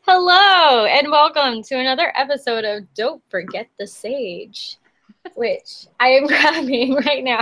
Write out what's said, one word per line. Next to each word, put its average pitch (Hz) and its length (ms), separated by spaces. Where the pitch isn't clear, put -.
Hello, 359 800
and 277 260
welcome 294 500
to 254 180
another 262 360
episode 254 500
of 208 300
Don't 254 340
Forget 185 480
the 202 80
Sage, 208 920
which - 500
I 254 100
am 269 180
<laughs> - 0
grabbing 269 680
right 277 280
now. 247 180